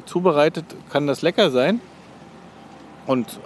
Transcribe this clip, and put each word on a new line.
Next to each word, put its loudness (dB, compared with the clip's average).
zubereitet, 0
kann 0
das -2
lecker 2
sein 2
und -2